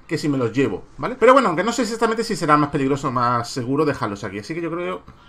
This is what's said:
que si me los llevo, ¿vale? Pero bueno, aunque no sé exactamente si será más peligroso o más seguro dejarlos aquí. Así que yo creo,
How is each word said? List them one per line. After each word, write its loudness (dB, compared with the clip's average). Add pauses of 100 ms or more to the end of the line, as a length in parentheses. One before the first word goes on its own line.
que -4
si 0
me 0
los -2
llevo, 0 (140)
¿vale? -6
Pero 8
bueno, 6
aunque 0
no 0
sé -2
exactamente 0
si -2
será 4
más 2
peligroso 0
o -2
más 0
seguro -2
dejarlos -4
aquí. -8
Así -10
que -6
yo -6
creo, -8 (260)